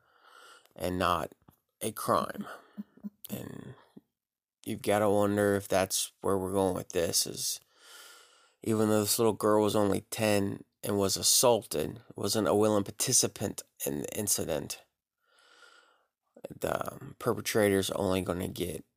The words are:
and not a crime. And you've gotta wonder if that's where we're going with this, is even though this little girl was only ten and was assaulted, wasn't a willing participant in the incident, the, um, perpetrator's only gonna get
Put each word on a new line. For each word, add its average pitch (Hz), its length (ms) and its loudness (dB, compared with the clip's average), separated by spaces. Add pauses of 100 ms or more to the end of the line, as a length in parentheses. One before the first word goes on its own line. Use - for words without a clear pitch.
(760)
and 90 240 -4
not 87 320 0 (500)
a 110 120 -4
crime. - 540 -2 (840)
And - 460 -12 (920)
you've 107 180 -6
gotta 104 280 2
wonder 101 440 4
if 98 140 -4
that's - 440 0 (100)
where 95 160 0
we're 92 140 -4
going 95 220 2
with - 160 -8
this, - 360 0
is - 340 -6 (1000)
even 110 260 2
though 107 120 4
this 104 180 0
little 113 160 4
girl 107 280 4
was 101 140 2
only 101 340 2
ten 104 540 0 (180)
and 104 140 -2
was 98 220 2
assaulted, 104 800 2 (160)
wasn't 107 320 0
a 85 60 4
willing 104 300 4
participant - 800 -2 (220)
in 71 180 -4
the - 160 -8
incident, 80 600 -4 (1800)
the, - 340 -4
um, - 240 -16
perpetrator's 104 720 2
only 95 320 0
gonna 90 260 -4
get 85 360 -8 (120)